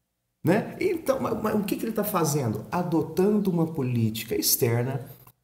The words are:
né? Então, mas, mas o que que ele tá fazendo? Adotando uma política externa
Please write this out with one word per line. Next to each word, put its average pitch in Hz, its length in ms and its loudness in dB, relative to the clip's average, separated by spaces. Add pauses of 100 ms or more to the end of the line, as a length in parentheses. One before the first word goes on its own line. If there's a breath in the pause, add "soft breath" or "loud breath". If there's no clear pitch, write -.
(440)
né? 196 360 2
Então, 320 400 0
mas, 233 220 -4
mas 214 120 0
o 208 100 2
que - 120 -2
que - 80 -6
ele 226 80 -4
tá 202 120 0
fazendo? 143 680 0
Adotando 185 800 2
uma 170 160 2
política 120 720 0
externa 120 760 0 (340 loud breath)